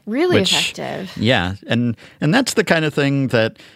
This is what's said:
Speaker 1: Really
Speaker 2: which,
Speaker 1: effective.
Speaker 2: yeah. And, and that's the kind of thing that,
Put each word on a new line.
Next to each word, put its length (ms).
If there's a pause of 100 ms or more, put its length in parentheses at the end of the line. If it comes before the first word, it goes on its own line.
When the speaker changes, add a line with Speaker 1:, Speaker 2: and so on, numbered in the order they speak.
Speaker 1:
Really 360
Speaker 2:
which, 120
Speaker 1:
effective. 640
Speaker 2:
yeah. 380 (100)
And, 300 (260)
and 120
that's 200
the 100
kind 220
of 80
thing 360
that, 280 (180)